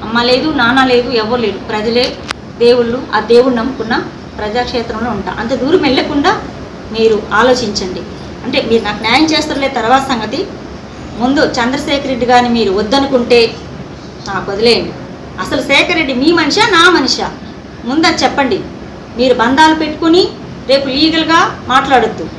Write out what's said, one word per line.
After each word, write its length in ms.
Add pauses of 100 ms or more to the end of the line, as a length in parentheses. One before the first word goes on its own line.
అమ్మ 160 (100)
లేదు, 160 (140)
నాన్న 200 (120)
లేదు, 160 (140)
ఎవరు 220
లేరు. 160 (100)
ప్రజలే 360 (540)
దేవుళ్ళు, 380 (160)
ఆ 20 (140)
దేవుడు 260
నమ్ముకున్న 380 (420)
ప్రజాక్షేత్రంలో 760
ఉంటా. 160 (100)
అంత 200
దూరం 260
వెళ్ళకుండా 440 (640)
మీరు 220 (220)
ఆలోచించండి. 640 (440)
అంటే 140 (100)
మీరు 180
నాకు 180
న్యాయం 280
చేస్తారులే 360 (100)
తర్వాత 320
సంగతి, 280 (800)
ముందు 200 (160)
చంద్రశేఖర్ 540
రెడ్డి 200
గారిని 260
మీరు 220
వద్దనుకుంటే 600 (880)
నాకు 220
వదిలేయండి. 400 (520)
అసలు 260
శేఖర్ 300
రెడ్డి 240
మీ 60 (100)
మనిషా, 240 (140)
నా 60 (140)
మనిషా? 300 (640)
ముందు 200
అది 140
చెప్పండి. 360 (600)
మీరు 140 (100)
బంధాలు 400
పెట్టుకుని 400 (480)
రేపు 240
లీగల్గా 440 (320)
మాట్లాడొద్దు. 560 (120)